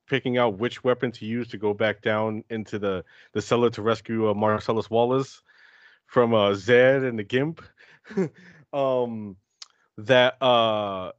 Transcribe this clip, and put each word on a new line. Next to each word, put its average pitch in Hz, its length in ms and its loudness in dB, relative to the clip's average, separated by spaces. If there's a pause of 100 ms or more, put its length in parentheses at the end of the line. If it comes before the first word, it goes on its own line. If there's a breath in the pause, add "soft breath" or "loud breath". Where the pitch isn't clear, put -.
picking 123 320 -2
out 113 200 0
which 120 260 -6
weapon 123 260 0
to 113 160 -12
use 113 220 -6
to 107 100 -14
go 104 160 -2
back 104 260 -2
down 110 480 -2
into 110 300 -8
the, 98 260 -4 (280 soft breath)
the 110 100 -4
cellar 120 280 2
to 110 120 -8
rescue, 110 480 -2
uh, 101 40 0
Marcellus 107 540 -2
Wallace 123 540 -2 (640 soft breath)
from, 117 280 2
uh, 101 200 4
Zed 123 480 4
and 120 160 -4
the 104 60 -6
Gimp, 139 360 -4 (460 loud breath)
<laughs> 196 260 -6 (400 loud breath)
um, 120 640 -2 (600)
that, 123 460 4
uh, 107 760 0